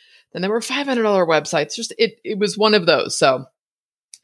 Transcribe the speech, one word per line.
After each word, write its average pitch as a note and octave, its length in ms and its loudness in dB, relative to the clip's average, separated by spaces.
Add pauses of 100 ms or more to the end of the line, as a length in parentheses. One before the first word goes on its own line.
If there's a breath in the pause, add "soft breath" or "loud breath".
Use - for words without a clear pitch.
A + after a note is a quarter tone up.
(340 soft breath)
then F3 80 -6
there G3 100 -2
were A3+ 100 -2
five C4+ 240 -6
hundred A#3+ 180 -2
dollar G3 220 2
websites. D#3 500 0
Just, A3+ 220 -10
it, - 260 0
it G#3+ 140 -6
was G3+ 200 -2
one G#3+ 160 4
of F#3 120 2
those. D3+ 320 2
So, C3+ 280 2 (800 soft breath)